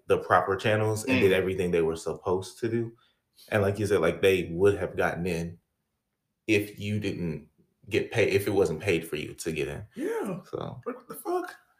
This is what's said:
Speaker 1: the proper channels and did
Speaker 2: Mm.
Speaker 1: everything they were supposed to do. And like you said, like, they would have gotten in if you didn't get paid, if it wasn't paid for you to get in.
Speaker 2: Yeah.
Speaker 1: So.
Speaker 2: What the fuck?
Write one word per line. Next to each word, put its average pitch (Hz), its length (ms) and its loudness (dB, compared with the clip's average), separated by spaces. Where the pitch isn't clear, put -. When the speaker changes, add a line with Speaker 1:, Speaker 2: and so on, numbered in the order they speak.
Speaker 1:
the 92 120 4
proper 95 380 2
channels 107 480 0
and 131 160 2
did 95 120 6
Speaker 2:
Mm. - 20 4
Speaker 1:
everything 92 360 0
they 85 120 4
were 80 140 0
supposed 90 640 -4
to 117 80 -2
do. 113 240 -4
And 107 120 4
like 101 160 0
you 104 80 0
said, 95 140 4
like, 82 220 2
they 95 300 4
would 95 260 4
have 87 180 -6
gotten 85 300 0
in 85 320 -4
if 104 320 0
you 104 220 -4
didn't 85 480 -6
get - 220 0
paid, 110 200 4
if 98 140 2
it - 60 -2
wasn't 82 280 2
paid 87 280 0
for 76 80 -8
you 76 180 -8
to - 180 -6
get 71 160 -2
in. 73 160 -8
Speaker 2:
Yeah. 339 440 -6
Speaker 1:
So. - 340 -10
Speaker 2:
What - 240 -10
the - 60 -14
fuck? 349 400 -4